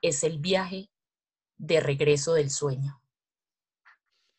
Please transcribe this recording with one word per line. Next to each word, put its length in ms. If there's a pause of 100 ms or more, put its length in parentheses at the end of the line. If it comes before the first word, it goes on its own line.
es 220
el 160
viaje 500 (680)
de 240
regreso 540
del 160
sueño. 500 (1400)